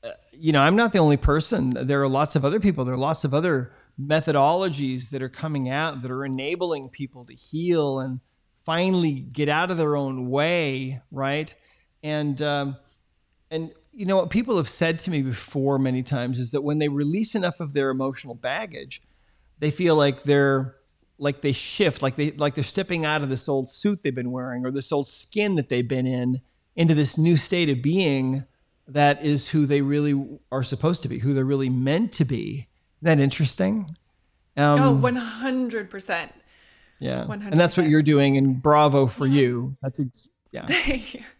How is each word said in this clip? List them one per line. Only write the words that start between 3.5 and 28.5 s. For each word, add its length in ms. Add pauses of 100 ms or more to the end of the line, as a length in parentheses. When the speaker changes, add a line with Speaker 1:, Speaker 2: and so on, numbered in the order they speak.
Speaker 1:
methodologies 1080
that 120
are 60
coming 400
out 340
that 80
are 140
enabling 640
people 380
to 80
heal 640
and 200 (440)
finally 500
get 340
out 220
of 60
their 200
own 340
way, 680 (100)
right? 440 (480)
And, 400
um, 340 (720)
and 220 (200)
you 140
know, 100
what 140
people 260
have 120
said 320
to 100
me 120
before 560
many 240
times 360
is 140
that 100
when 160
they 100
release 460
enough 260
of 120
their 180
emotional 440
baggage, 680 (560)
they 120
feel 260
like 260
they're, 540 (420)
like 240
they 100
shift, 480
like 160
they, 160
like 220
they're 100
stepping 400
out 180
of 60
this 200
old 200
suit 340
they've 120
been 160
wearing 340
or 60
this 200
old 160
skin 500
that 120
they've 180
been 200
in 340 (360)
into 180
this 240
new 180
state 320
of 140
being 640 (420)